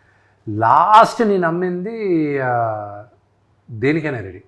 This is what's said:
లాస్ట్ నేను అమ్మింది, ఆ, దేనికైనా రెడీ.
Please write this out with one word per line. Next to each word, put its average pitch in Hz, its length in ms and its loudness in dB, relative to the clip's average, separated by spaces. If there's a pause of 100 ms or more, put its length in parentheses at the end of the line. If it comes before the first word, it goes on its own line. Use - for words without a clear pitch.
(480)
లాస్ట్ 165 800 4
నేను 190 180 0
అమ్మింది, 180 920 -2
ఆ, 110 680 -4 (640)
దేనికైనా 139 480 -2
రెడీ. 95 300 -14